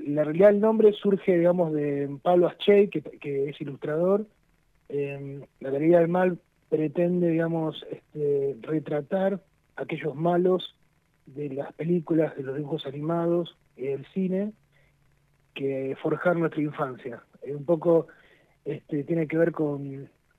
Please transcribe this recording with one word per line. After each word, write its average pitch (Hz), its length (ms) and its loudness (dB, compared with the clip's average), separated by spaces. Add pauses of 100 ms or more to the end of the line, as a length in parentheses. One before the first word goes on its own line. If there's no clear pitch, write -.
la 147 160 0
realidad 165 240 6
del 208 120 6
nombre 220 320 6
surge, 196 460 2
digamos, 175 340 2
de 143 500 -2
Pablo 175 260 4
Aschey, 202 400 4
que, 156 120 -6
que 143 480 -6
es 147 100 -12
ilustrador. 160 680 -2 (640)
Eh, 139 500 -6 (200)
la 139 100 -8
Galería 160 300 4
del 165 80 4
Mal 180 300 2 (300)
pretende, 175 640 0
digamos, 165 600 -2
este, 139 680 -4
retratar 156 800 -2 (360)
aquellos 147 380 -6
malos 175 640 0 (480)
de 143 240 -10
las 135 240 -8
películas, 160 640 0
de 139 60 -10
los 131 140 -6
dibujos 147 280 -6
animados 170 720 -2 (200)
y 127 80 -10
del 139 280 -6
cine 190 400 -2 (1000)
que 135 480 -4
forjaron 170 380 0
nuestra 156 220 -2
infancia. 131 600 -8 (200)
Eh, 139 120 -8
un 143 100 -10
poco, 165 440 2 (560)
este, 147 400 -6
tiene 160 240 -2
que 160 80 -4
ver 165 160 2
con, 143 560 -6 (300)